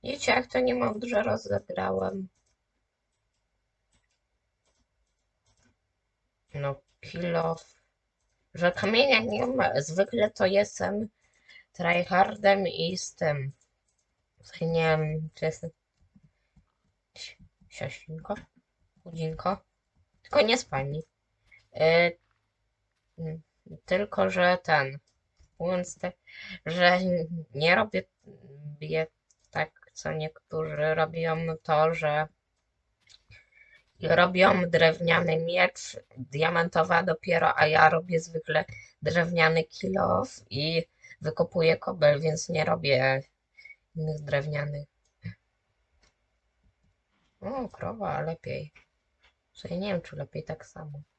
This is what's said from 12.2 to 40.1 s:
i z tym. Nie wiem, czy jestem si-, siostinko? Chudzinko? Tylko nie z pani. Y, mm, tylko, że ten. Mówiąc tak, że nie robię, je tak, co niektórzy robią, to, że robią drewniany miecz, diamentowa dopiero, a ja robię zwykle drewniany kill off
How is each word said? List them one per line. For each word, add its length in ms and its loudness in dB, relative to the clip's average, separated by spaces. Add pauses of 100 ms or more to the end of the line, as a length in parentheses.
i 320 -2
z 160 -10
tym. 380 -2 (1080)
Nie 380 2
wiem, 360 -2
czy 100 -6
jestem 260 -4 (1400)
si-, 220 -16 (320)
siostinko? 680 -12 (680)
Chudzinko? 600 -4 (580)
Tylko 200 4
nie 160 4
z 60 -8
pani. 380 -6 (720)
Y, 420 4 (1000)
mm, 240 -8 (420)
tylko, 460 -2
że 320 2
ten. 360 0 (600)
Mówiąc 400 -4
tak, 160 -8 (520)
że 320 4 (560)
nie 200 4
robię, 300 -2 (760)
je 260 -4 (440)
tak, 320 -8 (100)
co 200 -8
niektórzy 840 -4
robią, 420 -2 (260)
to, 320 2
że 340 -2 (1700)
robią 680 4
drewniany 640 4
miecz, 600 -2 (200)
diamentowa 880 0
dopiero, 560 0
a 80 6
ja 220 6
robię 320 0
zwykle 440 -4 (380)
drewniany 600 2
kill 340 -4
off 520 0